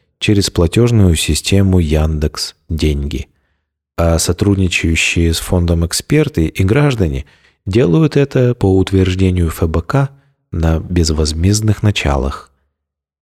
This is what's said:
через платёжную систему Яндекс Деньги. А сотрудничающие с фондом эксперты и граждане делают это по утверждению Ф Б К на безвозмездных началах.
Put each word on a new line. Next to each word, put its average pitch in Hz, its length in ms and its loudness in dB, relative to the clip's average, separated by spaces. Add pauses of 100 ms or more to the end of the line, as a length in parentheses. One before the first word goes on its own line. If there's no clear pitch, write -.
(200)
через 101 320 0
платёжную 101 640 2
систему 92 640 0
Яндекс 78 760 -2 (140)
Деньги. 73 580 -4 (720)
А 82 220 2
сотрудничающие 85 1120 0
с 78 60 -4
фондом 85 440 0
эксперты 147 640 -2
и - 180 -4
граждане 104 600 0 (400)
делают 147 520 2
это 131 360 0
по 95 240 2
утверждению 92 720 0
Ф - 160 -4
Б 82 180 -2
К 135 280 -2 (420)
на 82 280 0
безвозмездных 85 1000 0
началах. 69 720 -2 (720)